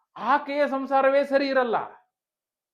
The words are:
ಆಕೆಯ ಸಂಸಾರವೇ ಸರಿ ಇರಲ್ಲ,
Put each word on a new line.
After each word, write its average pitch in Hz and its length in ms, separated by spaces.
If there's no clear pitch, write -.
ಆಕೆಯ 277 520
ಸಂಸಾರವೇ 269 560
ಸರಿ 277 240
ಇರಲ್ಲ, 254 260